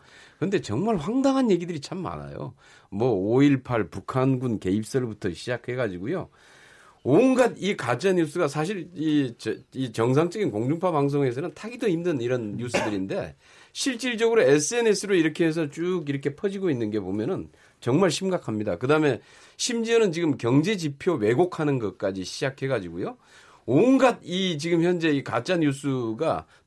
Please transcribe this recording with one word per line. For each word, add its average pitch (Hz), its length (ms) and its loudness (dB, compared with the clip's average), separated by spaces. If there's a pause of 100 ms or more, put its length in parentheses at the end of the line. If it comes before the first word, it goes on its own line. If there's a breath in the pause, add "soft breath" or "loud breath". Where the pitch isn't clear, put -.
(380 loud breath)
근데 180 240 -2
정말 185 340 -2
황당한 262 540 2
얘기들이 170 300 0
참 175 180 -10
많아요. 80 560 -10 (340 soft breath)
뭐 113 240 0
오일팔 120 800 2
북한군 127 680 -2
개입설부터 107 760 -2
시작해가지고요. 123 960 -6 (760 soft breath)
온갖 233 540 4
이 185 180 -2
가짜 123 360 0
뉴스가 170 340 0
사실 156 480 -4
이, 147 420 0
저, - 160 -6 (220)
이 123 180 -6
정상적인 147 600 2
공중파 160 400 -2
방송에서는 143 640 0
타기도 240 340 -6
힘든 170 320 0
이런 120 360 -2
뉴스들인데 104 800 -4 (380 soft breath)
실질적으로 233 720 0
에스엔에스로 196 720 4
이렇게 160 280 2
해서 160 240 0
쭉 170 400 -4
이렇게 139 280 -4
퍼지고 190 340 -2
있는 117 220 -2
게 107 80 -2
보면은 104 480 -4 (320 soft breath)
정말 160 320 2
심각합니다. 110 680 -4
그다음에 143 420 2 (360 loud breath)
심지어는 226 560 2
지금 160 260 0
경제 156 380 2
지표 165 380 -2
왜곡하는 139 680 2
것까지 98 420 -4
시작해가지고요. 131 960 -6 (500 soft breath)
온갖 233 560 4
이 180 360 -2
지금 170 260 2
현재 170 260 2
이 139 140 0
가짜 120 320 -2
뉴스가 135 920 -2 (200 soft breath)